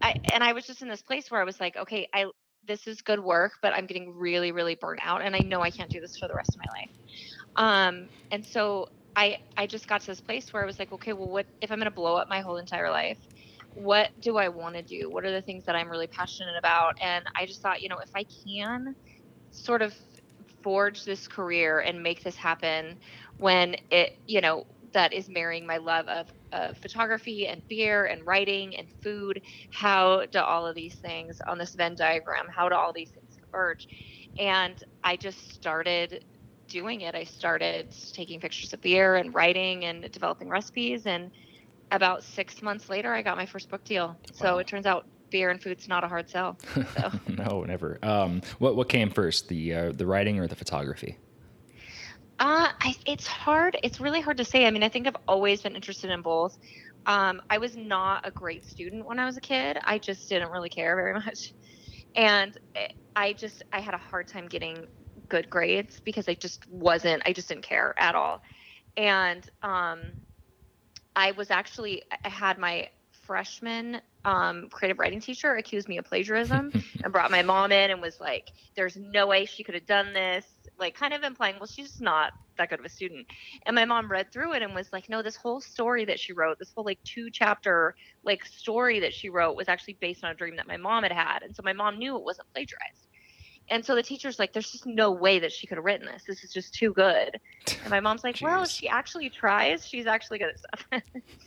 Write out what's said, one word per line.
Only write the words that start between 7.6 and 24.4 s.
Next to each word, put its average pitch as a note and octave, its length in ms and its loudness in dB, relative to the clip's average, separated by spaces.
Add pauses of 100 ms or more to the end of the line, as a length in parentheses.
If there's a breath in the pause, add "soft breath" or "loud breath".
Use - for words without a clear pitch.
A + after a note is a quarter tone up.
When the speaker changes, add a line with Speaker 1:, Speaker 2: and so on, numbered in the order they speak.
Speaker 1:
and G#3 140 -4
so G3+ 440 -2 (300)
I, G#3 200 4 (180)
I G3+ 100 0
just A3 220 -10
got G#3 140 0
to - 60 -16
this F#3 120 -10
place A#3 320 -8
where G#3 100 -2
I G3 40 -2
was G3 120 -8
like, G3 140 -8
"Okay, G#3 220 -6
well, F#3+ 140 -6
what, G3 180 -2 (160)
if G#3+ 100 -4
I'm G#3+ 60 -4
gonna G#3+ 120 0
blow F3 260 2
up - 120 0
my G3 120 -2
whole F3 180 -6
entire F3 320 -2
life, D#3+ 260 0 (580 loud breath)
what G3+ 360 4 (100)
do A#3 160 0
I G3 120 4
wanna E3+ 340 -8
do? E3+ 260 -8
What F3+ 160 -4
are F#3+ 80 -2
the F#3+ 80 -2
things F#3 240 -12
that E3+ 100 -2
I'm E3+ 140 0
really E3 180 -6
passionate F3+ 520 -6
about?" E3+ 420 4
And F3 240 0 (100)
I F#3 120 -2
just F#3+ 160 -12
thought, F#3+ 180 0
you F#3+ 80 -8
know, F3+ 100 -6
if - 160 -12
I G3+ 120 -4 (180)
can A#3 500 -6 (580 soft breath)
sort A#3 280 0
of G#3+ 140 -2 (680)
forge G3+ 420 2
this G3 220 -6
career E3+ 540 2
and F3 220 -2
make E3+ 200 -2
this F3+ 140 -6
happen E3 600 -2 (400 loud breath)
when F3+ 380 4 (140)
it, F3 360 6
you G#3 160 2